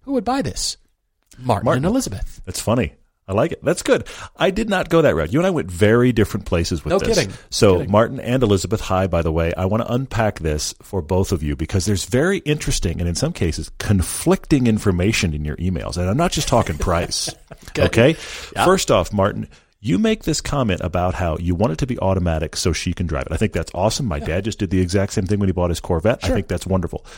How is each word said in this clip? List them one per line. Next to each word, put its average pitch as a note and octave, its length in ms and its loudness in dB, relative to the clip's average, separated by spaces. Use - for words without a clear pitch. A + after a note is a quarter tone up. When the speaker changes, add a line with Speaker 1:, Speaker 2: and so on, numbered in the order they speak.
Speaker 1:
who C4+ 120 -8
would A#3+ 120 0
buy C4 160 -2
this? - 380 -6
Martin A#2+ 280 0
Speaker 2:
Martin. C#3+ 180 2
Speaker 1:
and F3+ 80 2
Elizabeth. - 540 -4
Speaker 2:
That's F#2 160 -8
funny. A2 320 0
I G2 60 -6
like B2+ 200 2
it. - 120 -10
That's E3 180 0
good. G3+ 240 2
I F3+ 140 2
did G#3+ 180 -2
not F#3 220 -2
go E3 100 6
that B2+ 140 4
route. D#2 180 -2
You C#3+ 80 2
and F3+ 60 2
I G3 40 2
went C#3 200 -2
very A2 420 4
different G#2+ 320 0
places F2 400 -2
with - 80 -2
Speaker 1:
No F#3+ 60 4
Speaker 2:
this. A3+ 200 0
Speaker 1:
kidding. G#2 140 0
Speaker 2:
So F#2+ 300 4
Speaker 1:
Kidding. E2+ 120 -4
Speaker 2:
Martin A2+ 300 2
and B2+ 220 0
Elizabeth, G2+ 400 2
hi, F#2+ 240 0
by E2+ 160 0
the D#2+ 100 0
way. E2 240 0
I F2+ 80 -2
want G#2+ 180 0
to - 80 -6
unpack A#2 500 -2
this D2+ 420 -2
for G2 180 -6
both F#2 320 0
of D#2 100 -2
you D2 140 -2
because - 300 -2
there's G2+ 180 -2
very D#3+ 360 0
interesting C3 600 -2
and F2 80 -2
in F2 60 -2
some E3+ 180 -2
cases E2 460 -4
conflicting B2+ 880 2
information G2+ 680 2
in D2+ 100 -4
your D2+ 140 -4
emails. E2 400 -4
And F2+ 140 0
I'm A#2 80 0
not F3 140 0
just - 160 -2
talking G#2 280 2
price. - 580 -2
Speaker 1:
<laughs> - 200 -20
Good. E3 140 2
Speaker 2:
Okay? D#3 300 4
Speaker 1:
Yeah. G#2+ 120 2
Speaker 2:
First F#3 240 2
off, F#2+ 200 4
Martin, G#2 380 0
you C#3+ 180 0
make A3 260 0
this D#3 180 -2
comment B2+ 420 0
about F2+ 300 0
how E2 240 -2
you F2 160 0
want A2 180 2
it D#3+ 60 -6
to D3 80 -2
be B2 140 -4
automatic F2 560 0
so E2+ 180 0
she - 180 -4
can F2 140 -4
drive D2 180 -4
it. - 80 -8
I E2 60 -2
think - 160 0
that's E2+ 200 -4
awesome. A2 300 0
My E2 140 -2
Speaker 1:
Yeah. D2 80 -8
Speaker 2:
dad F2+ 180 -2
just A2 140 -6
did G2+ 100 -2
the F#2 140 2
exact F#2+ 320 0
same G2+ 100 -2
thing G2+ 160 0
when G2 80 2
he F2+ 60 0
bought F2 160 0
his E2+ 100 -4
Corvette. F#2 400 0
Speaker 1:
Sure. - 120 0
Speaker 2:
I - 20 2
think G#3+ 140 -4
that's F2+ 180 -4
wonderful. F2+ 400 -2